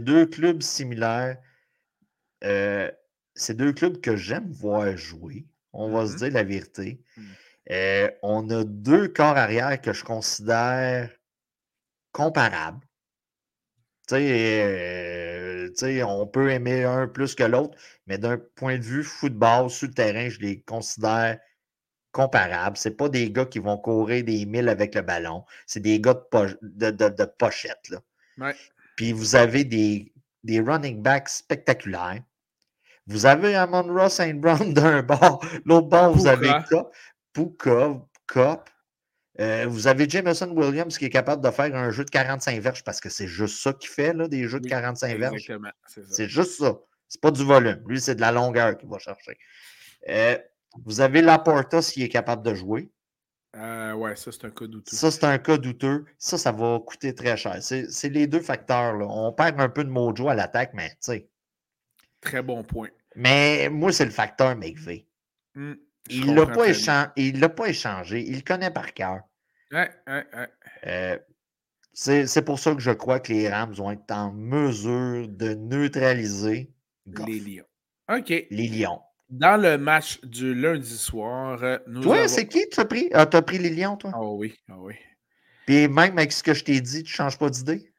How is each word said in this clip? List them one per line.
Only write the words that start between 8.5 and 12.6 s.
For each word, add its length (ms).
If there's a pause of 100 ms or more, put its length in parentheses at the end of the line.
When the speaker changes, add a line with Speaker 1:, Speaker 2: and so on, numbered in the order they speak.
Speaker 1:
a 120
deux 440
corps 300
arrière 440
que 120
je 100
considère 1040 (1000)
comparables. 760 (1200)